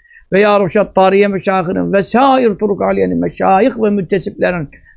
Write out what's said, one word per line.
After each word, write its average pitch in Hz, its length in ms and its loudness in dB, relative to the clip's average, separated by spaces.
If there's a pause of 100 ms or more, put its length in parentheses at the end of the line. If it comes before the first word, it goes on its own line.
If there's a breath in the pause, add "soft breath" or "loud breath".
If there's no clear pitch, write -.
(340 soft breath)
ve 185 60 2
Ya 208 200 2
Ruhşat 202 360 -2
Tariye 190 320 4
meşayihinin, 185 680 -2
vesair 240 600 2
Turuk 202 260 -4
Aliye'nin, 190 380 0
meşayih 190 520 0 (120)
ve 214 60 2
müttesiplerin 180 800 -2 (280 soft breath)